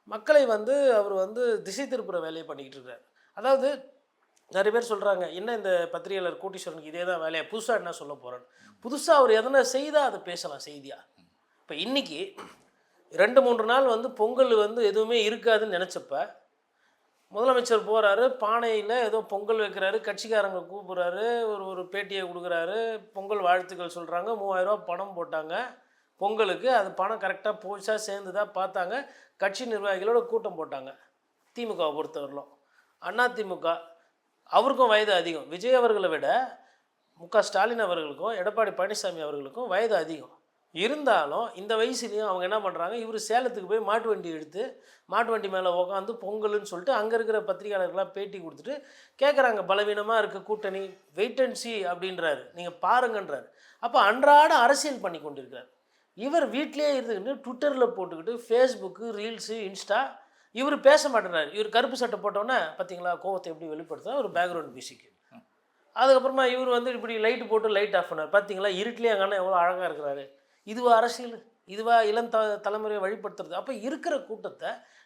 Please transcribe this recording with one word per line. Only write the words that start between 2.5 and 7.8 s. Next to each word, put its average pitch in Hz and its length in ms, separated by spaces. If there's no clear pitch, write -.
இருக்காரு. 123 240
அதாவது 262 340
நிறைய 196 200
பேர் 233 200
சொல்றாங்க, 190 420
"என்ன 214 220
இந்த 180 360
பத்திரிகையாளர் 175 500
கோட்டீஸ்வரனுக்கு 165 520
இதே 170 100
தான் 175 180
வேலையா, 160 260
புதுசா 220 280
என்ன 175 160